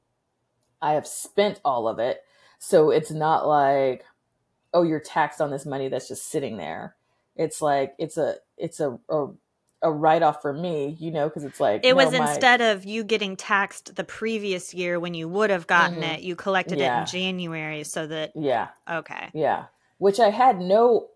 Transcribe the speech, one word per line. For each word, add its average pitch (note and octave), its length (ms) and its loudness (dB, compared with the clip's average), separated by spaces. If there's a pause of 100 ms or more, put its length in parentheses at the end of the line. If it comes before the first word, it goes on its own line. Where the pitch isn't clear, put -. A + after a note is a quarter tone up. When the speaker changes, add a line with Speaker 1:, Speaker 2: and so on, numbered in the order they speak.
(840)
Speaker 1:
I D#3 120 2
have D3 120 -2
spent - 580 -2
all B2 240 0
of A2 120 -2
it. B2 220 -2 (380)
So D#3 300 6
it's D3+ 220 2
not D#3 360 0
like, C#3 560 2 (720)
"Oh, F3 80 6
you're D#3 180 0
taxed D3+ 400 -2
on D3 100 0
this C#3 160 -8
money C3+ 220 -4
that's C3+ 200 -6
just - 200 -10
sitting B2+ 300 -4
there." E2+ 380 -10 (400)
It's D#3+ 260 -4
like, C#3 360 0
it's D#3 200 -8
a, C3+ 180 0 (200)
it's - 240 -8
a, C#3 180 -4 (100)
a, D3 200 -2 (540)
a D#3+ 100 2
write-off D#3 500 2
for C#3+ 100 -4
me, D#3 480 -6
you E3 120 -8
know, D#3 180 0
'cause D3 140 -10
it's - 160 -8
like, G#2+ 240 2
Speaker 2:
It B3+ 100 6
Speaker 1:
no, C4+ 100 6
Speaker 2:
was - 80 2
Speaker 1:
my - 160 2
Speaker 2:
instead B3 320 4
of G#3 240 2
you G#3+ 200 -6
getting G#3 320 -2
taxed - 600 -4
the F#3+ 80 -4
previous G3+ 720 -6
year F3 240 -4
when F3 160 -6
you D#3+ 140 -8
would G3+ 220 2
have F3 180 -2
gotten E3+ 300 4
Speaker 1:
Mm-hmm. D#3 40 -4
Speaker 2:
it, D#3+ 200 -4
you F3+ 140 -6
collected F3+ 440 -2
it C#3 40 2
Speaker 1:
Yeah. B2 160 2
Speaker 2:
in - 60 -4
January E3 800 -6
so D#3+ 240 -6
that D#3 260 -6
Speaker 1:
Yeah. C3 340 0 (220)
Speaker 2:
Okay. - 440 -8
Speaker 1:
Yeah. C3+ 320 -2 (320)
Which G3 220 4
I G#3+ 100 6
had A#3 300 4
no, G#3+ 560 4